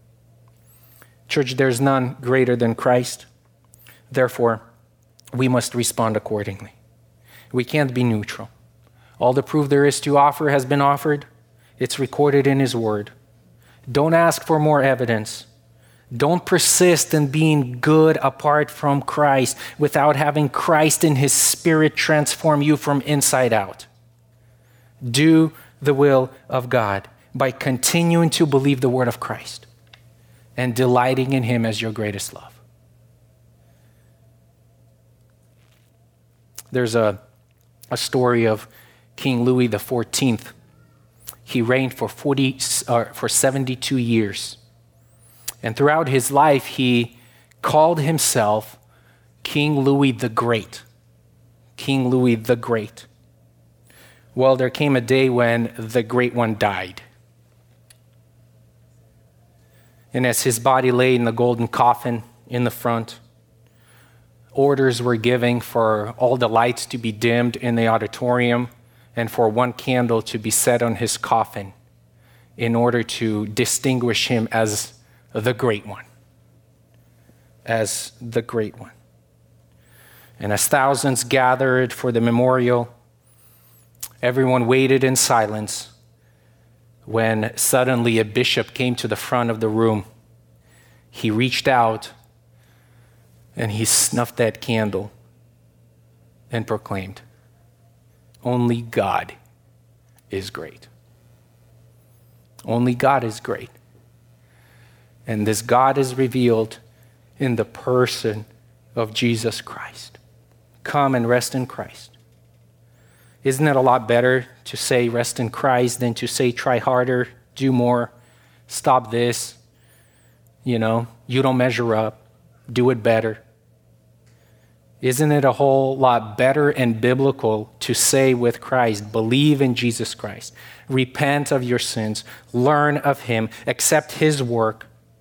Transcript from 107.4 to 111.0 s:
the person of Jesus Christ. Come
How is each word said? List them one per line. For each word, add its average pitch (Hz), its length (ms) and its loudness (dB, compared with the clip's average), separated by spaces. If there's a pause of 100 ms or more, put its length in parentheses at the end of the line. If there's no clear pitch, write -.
the 107 80 -2
person 117 800 -2 (500)
of 110 160 -4
Jesus 117 480 -2
Christ. - 580 -18 (640)
Come 139 300 0